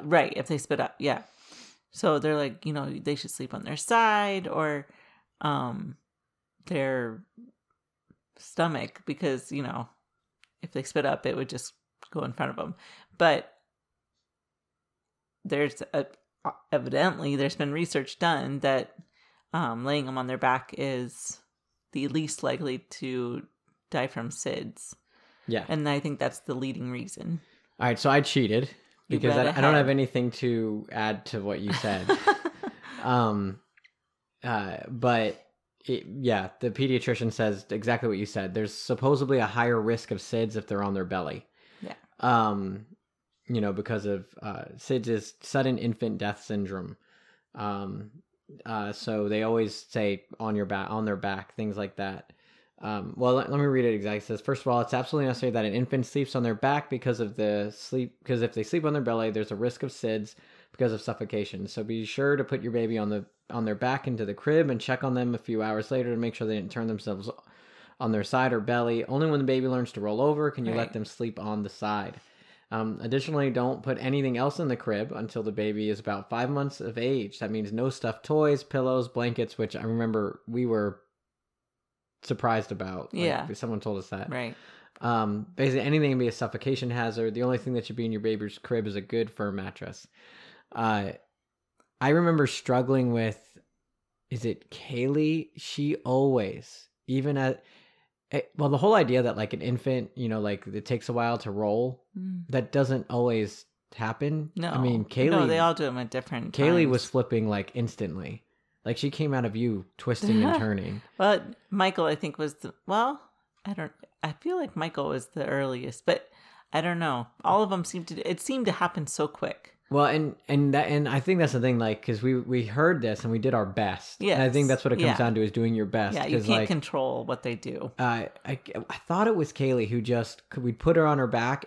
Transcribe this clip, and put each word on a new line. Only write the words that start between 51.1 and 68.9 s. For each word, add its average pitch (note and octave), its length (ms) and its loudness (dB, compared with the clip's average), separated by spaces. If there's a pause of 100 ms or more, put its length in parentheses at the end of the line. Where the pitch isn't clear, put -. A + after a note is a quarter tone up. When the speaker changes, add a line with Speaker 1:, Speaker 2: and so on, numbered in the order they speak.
Speaker 2:
back, G2 400 -6
things G#2+ 180 -4
like G2+ 220 -8
that. F#2+ 340 -8 (500)
Um, G#2 360 -6
well, B2+ 160 4
let, - 180 2
let C#3+ 80 2
me C#3+ 60 4
read C3 200 4
it A#2 100 4
exactly. G#2 240 -2
It - 40 -8
says, G#2+ 160 -6
"First C#3 220 -2
of - 80 -6
all, A#2+ 100 4
it's A2+ 140 0
absolutely C3 340 0
necessary B2 240 0
that G#2+ 140 2
an G2+ 80 0
infant B2 320 2
sleeps C#3 320 -2
on A#2+ 60 2
their A2+ 120 2
back C#3+ 340 0
because A#2+ 300 -2
of G#2+ 160 -4
the G#2 400 0
sleep, - 480 -4
'cause B2 180 0
if A#2 120 0
they G#2+ 100 -2
sleep D#3+ 220 0
on D3 80 2
their D3 80 2
belly, A2+ 300 2
there's G#2+ 200 -2
a G#2 60 -4
risk A#2 260 -2
of C3 80 -6
sids A2 440 -4 (380)
because A#2+ 180 2
of G#2+ 100 -2
suffocation. G2+ 680 -4
So A2 160 -6
be A2+ 200 -4
sure C#3 320 2
to C3+ 80 2
put A#2 200 -4
your A#2 80 -4
baby A2+ 260 0
on G#2 120 0
the, G#2 140 -2 (280)
on A#2 120 -2
their G#2+ 120 0
back B2+ 320 -2
into A2+ 180 -2
the G2+ 80 -2
crib D3+ 380 4
and A2+ 100 -2
check C3 220 -2
on C3 100 0
them B2 220 0
a - 20 -2
few A2 240 -2
hours G#2+ 300 -2
later B2+ 180 0
to A#2 80 -2
make A#2 160 -2
sure A2+ 140 -4
they A2 80 0
didn't G2+ 160 -4
turn A2+ 160 -4
themselves G#2 420 -4 (720)
on A#2 120 0
their G#2 120 2
side B2+ 280 2
or A#2 80 2
belly. A#2 460 0